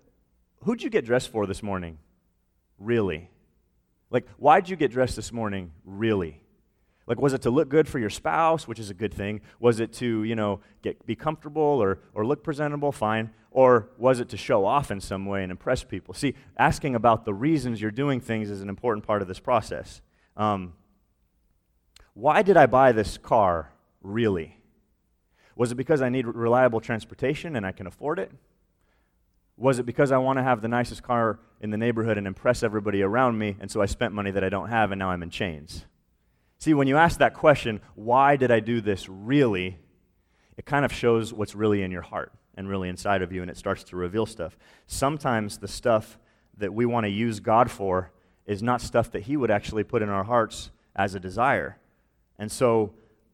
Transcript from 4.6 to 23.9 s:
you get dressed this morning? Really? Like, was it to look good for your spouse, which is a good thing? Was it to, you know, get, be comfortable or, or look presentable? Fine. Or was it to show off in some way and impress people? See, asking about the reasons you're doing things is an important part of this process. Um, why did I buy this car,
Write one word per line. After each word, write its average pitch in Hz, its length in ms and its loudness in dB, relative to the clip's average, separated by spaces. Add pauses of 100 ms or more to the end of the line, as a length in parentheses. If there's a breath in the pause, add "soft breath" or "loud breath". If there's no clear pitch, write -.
you 185 80 -6
get 139 160 0
dressed 127 240 -2
this 110 160 -12
morning? 98 400 -6 (120)
Really? 98 560 -2 (640)
Like, 117 140 -2
was 135 120 2
it 131 100 -4
to 120 80 0
look 139 180 2
good 156 200 2
for 147 100 -6
your 104 120 -2
spouse, 160 580 0
which 113 100 -10
is 104 120 -12
a 95 40 -12
good 98 180 -6
thing? 104 280 -6 (180 soft breath)
Was 113 220 4
it 113 140 -2
to, 113 280 -2
you 113 140 -2
know, 104 240 -2 (220 soft breath)
get, - 220 -8
be 113 120 -6
comfortable 151 460 -6
or, 117 360 2 (160 soft breath)
or 107 100 -2
look 135 200 -2
presentable? 147 480 -4
Fine. 110 380 -2 (200 soft breath)
Or 123 380 6 (100)
was 123 220 2
it 117 80 -4
to 104 80 -12
show 104 280 2
off 139 260 0
in 98 100 -6
some 98 260 -8
way 98 160 -4
and 90 80 -6
impress 123 320 -4
people? - 320 -12
See, 139 200 -4 (220 loud breath)
asking 143 380 0
about 113 300 2
the 104 100 -4
reasons 123 460 -2
you're 107 100 -2
doing 131 300 -2
things 110 300 -4
is 98 100 -8
an 98 80 -10
important 107 380 -4
part 104 140 0
of 90 80 -6
this 90 120 -10
process. 110 600 -4 (360)
Um, 98 380 -2 (1400 soft breath)
why 151 300 2
did 185 140 6
I 143 100 10
buy 127 240 8
this 110 260 2
car, 92 560 2 (300)